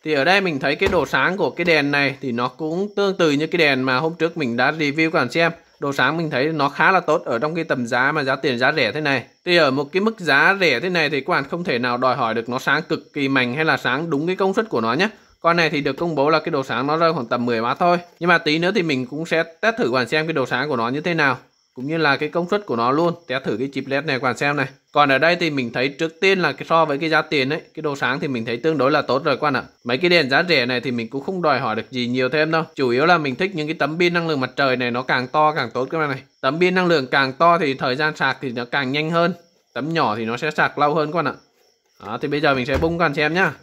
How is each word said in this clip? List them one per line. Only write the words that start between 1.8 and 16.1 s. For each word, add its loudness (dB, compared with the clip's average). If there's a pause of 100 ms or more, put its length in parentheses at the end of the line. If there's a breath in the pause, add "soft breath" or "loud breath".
này 0
thì -6
nó -2
cũng -6
tương 0
tự 4
như 0
cái -4
đèn 4
mà 0
hôm -2
trước -2
mình -2
đã 2
review 0
các 0
bạn 0
xem. 2 (280 soft breath)
Độ -4
sáng 0
mình -4
thấy 0
nó 0
khá 2
là 4
tốt 0
ở -2
trong -2
cái -2
tầm -2
giá 2
mà 0
giá 0
tiền 0
giá 4
rẻ 2
thế -4
này. 0 (200)
Thì 2
ở 6
một -2
cái 0
mức -2
giá 4
rẻ 4
thế -4
này 0
thì 0
các -8
bạn 0
không -6
thể 0
nào 0
đòi 2
hỏi -2
được -4
nó -4
sáng 0
cực -6
kỳ -2
mạnh 0
hay 0
là 2
sáng -2
đúng -2
cái -2
công 0
suất -2
của -2
nó 0
nhé. 0 (320 loud breath)
Con 2
này 2
thì -2
được -2
công -4